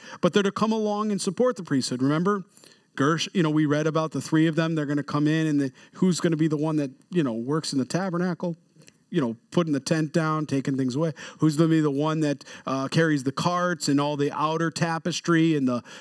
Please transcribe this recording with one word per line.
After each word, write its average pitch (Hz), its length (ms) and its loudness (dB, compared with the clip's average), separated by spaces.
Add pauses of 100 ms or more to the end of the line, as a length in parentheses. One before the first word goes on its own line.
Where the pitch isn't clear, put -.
(200)
But 175 140 2
they're 202 100 4
to 190 80 0
come 214 200 0
along 214 400 -2
and 196 100 -2
support 240 360 0
the 190 60 -12
priesthood. 127 380 -2
Remember, 175 420 0 (540)
Gersh-, 151 360 2
you 185 100 2
know, 156 80 2
we 156 140 2
read 151 220 0
about 160 240 0
the 139 80 -4
three 156 280 2
of 160 80 0
them. 165 200 0
They're 147 120 -2
gonna 143 160 -2
come 147 240 0
in, 160 180 2
and 147 160 2
the, 135 100 -2 (220)
who's 185 260 2
gonna 165 160 0
be 156 120 2
the 151 100 0
one 156 200 -2
that, 143 140 -2 (200)
you 170 120 0
know, 123 100 -2
works 135 380 -4
in 139 80 -2
the 123 60 0
tabernacle? 175 720 -4 (540)
You 170 100 0
know, 117 160 -2 (120)
putting 165 240 0
the 139 60 0
tent 156 340 -2
down, 156 320 0
taking 135 320 -2
things 127 180 -2
away. 156 180 -2 (260)
Who's 156 160 2
gonna 160 140 4
be 160 100 4
the 151 100 2
one 151 300 0
that, 147 240 -2 (240)
uh, 135 220 -4
carries 156 340 2
the 135 80 -2
carts 175 560 -2
and 143 140 4
all 147 160 -2
the 143 160 0
outer 160 360 0
tapestry 165 840 0
and 135 120 2
the, 123 140 -2 (200)